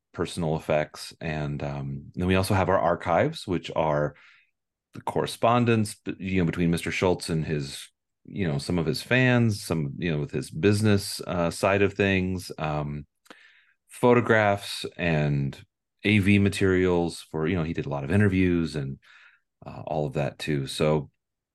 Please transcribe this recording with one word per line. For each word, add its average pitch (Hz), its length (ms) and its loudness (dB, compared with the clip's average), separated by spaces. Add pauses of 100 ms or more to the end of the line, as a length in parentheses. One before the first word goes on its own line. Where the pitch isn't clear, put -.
(140)
personal 82 440 -4
effects. - 640 -4
And, 76 420 -6
um, 71 500 -10
then 90 140 -2
we 95 80 4
also 95 180 0
have 92 160 2
our 92 80 4
archives, 90 720 0
which 87 280 -4
are 76 380 0 (800)
the - 80 -16
correspondence, 117 920 0
b-, - 240 -10
you 92 220 0
know, 87 40 4
between 85 240 0
Mister 85 220 -2
Schulz - 380 0
and 80 160 -2
his, 73 440 -6 (360)
you 92 220 -4
know, 71 120 -2
some 90 180 -2
of 82 80 0
his 76 160 -2
fans, 120 640 4
some, 76 340 -4
you 85 140 -2
know, 76 80 -2
with 71 120 -6
his 65 200 -6
business, 101 760 2
uh, 87 240 -2
side 98 320 2
of 95 120 2
things, 95 680 0
um, 73 480 -6 (800)
photographs 113 1000 2 (120)
and 73 600 0 (460)
A 104 160 4
V 101 180 4
materials 92 960 2
for, 78 160 -2
you 95 80 0
know, 85 80 0
he 82 100 -4
did 78 120 -4
a 69 40 -8
lot 71 140 -6
of 69 80 -6
interviews 92 640 2
and 69 240 -6 (640)
uh, 71 200 -14
all 76 200 -2
of 69 80 -6
that 71 260 -4
too. 71 280 -4
So, 76 420 0 (460)